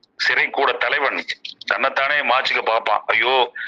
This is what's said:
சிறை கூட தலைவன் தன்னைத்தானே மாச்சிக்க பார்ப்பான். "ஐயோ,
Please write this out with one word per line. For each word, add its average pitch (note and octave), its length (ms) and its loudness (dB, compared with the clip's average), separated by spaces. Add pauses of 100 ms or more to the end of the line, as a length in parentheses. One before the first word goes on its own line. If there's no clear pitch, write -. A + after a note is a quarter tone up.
(180)
சிறை C3 320 0
கூட C3+ 220 0
தலைவன் A#2+ 540 -2 (400)
தன்னைத்தானே C3+ 500 0
மாச்சிக்க B2+ 460 0
பார்ப்பான். A2 440 0
"ஐயோ, A#2+ 460 2 (160)